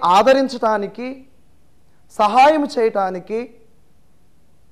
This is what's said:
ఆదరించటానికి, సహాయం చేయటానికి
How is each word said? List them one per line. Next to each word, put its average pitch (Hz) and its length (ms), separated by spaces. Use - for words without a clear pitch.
ఆదరించటానికి, 233 1200
సహాయం 269 540
చేయటానికి 214 920